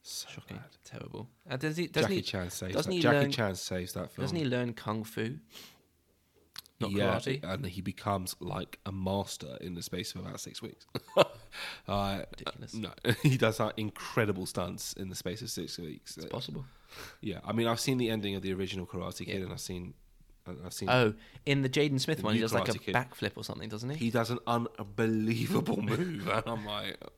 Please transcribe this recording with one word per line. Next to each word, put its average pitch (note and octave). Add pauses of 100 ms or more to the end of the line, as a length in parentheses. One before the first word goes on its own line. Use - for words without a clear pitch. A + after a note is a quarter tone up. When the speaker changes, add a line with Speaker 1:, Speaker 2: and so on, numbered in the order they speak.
Speaker 1:
So -
Speaker 2:
Shocking, -
Speaker 1:
bad. B2 (180)
Speaker 2:
terrible. - (160)
And C3+
does D#3
he, F3
doesn't A#2+
Speaker 1:
Jackie F#2+
Speaker 2:
he, F2
Speaker 1:
Chan F2+
saves -
Speaker 2:
doesn't E3+
Speaker 1:
that. F3+
Speaker 2:
he E3+
Speaker 1:
Jackie C3
Speaker 2:
learn, C#3+
Speaker 1:
Chan G#2
saves F2+
that F2
film. A2
Speaker 2:
doesn't E3+
he D#3+
learn B2
kung A2
fu? A2+ (1400)
Not G#2+
Speaker 1:
Yeah, G2
Speaker 2:
karate? C3+
Speaker 1:
and F#2
he F#2
becomes, F#2+
like, F#2
a G2
master F#2+
in F2+
the E2+
space -
of F2+
about G2+
six -
weeks. - (300)
<laughs> G3 (640)
Uh, G2 (100)
Speaker 2:
Ridiculous. -
Speaker 1:
no, G#2+ (140)
<laughs> -
he C3
does, A2
like, G#2+
incredible G#2
stunts F#2
in F#2+
the F#2+
space F2+
of -
six -
weeks. -
Speaker 2:
It's -
Speaker 1:
Uh, -
Speaker 2:
possible. C3+ (560)
Speaker 1:
yeah, F2+
I -
mean, A#2
I've A2+
seen C3
the A#2+
ending G2+
of F#2+
the F#2+
original F#2
Karate F2+
Kid, F2+
Speaker 2:
Yeah. F#2+
Speaker 1:
and F#2+
I've F#2
seen F2+ (520)
I, F2+ (140)
I've F2+
seen G2
Speaker 2:
Oh, A#2+ (320)
in C#3
the C3
Jaden C#3
Smith D3+
Speaker 1:
the -
Speaker 2:
one, G#2+
he A2
Speaker 1:
new A2
Speaker 2:
does, G#2+
like, F#2+
a A2+
Speaker 1:
Karate A2+
Kid. G2
Speaker 2:
backflip A#2+
or -
something, -
doesn't A2
he? D3+
Speaker 1:
He A#2+
does A#2
an B2
unbelievable A#2
<laughs> -
move, D3+
and A2
I'm A2+
like G#2 (220)